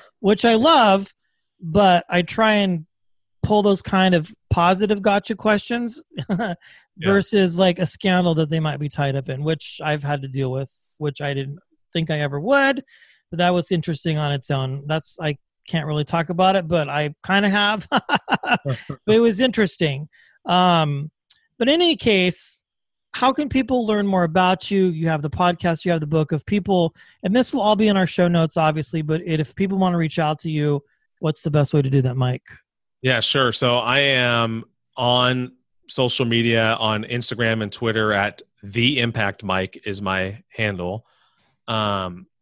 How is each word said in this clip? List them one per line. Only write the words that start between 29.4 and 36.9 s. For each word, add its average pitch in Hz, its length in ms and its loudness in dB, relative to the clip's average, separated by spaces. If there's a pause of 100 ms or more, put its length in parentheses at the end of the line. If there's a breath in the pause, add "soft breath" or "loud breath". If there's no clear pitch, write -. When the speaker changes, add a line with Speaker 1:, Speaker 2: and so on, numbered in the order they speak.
Speaker 2:
if 151 140 -4
people 190 240 -2
wanna 180 200 2
reach 160 200 -2
out 156 220 0
to 165 100 -6
you, 147 320 0 (360)
what's - 240 -4
the 165 80 -2
best 147 240 2
way 147 80 4
to 135 80 0
do 135 120 4
that, 127 140 -2
Mike? 127 300 -2 (560)
Speaker 1:
Yeah, 127 180 2
sure. 127 320 2
So 123 260 2
I 120 220 0
am 120 640 0 (320)
on 123 560 2 (360)
social 127 360 -2
media, 117 560 2
on 107 240 -2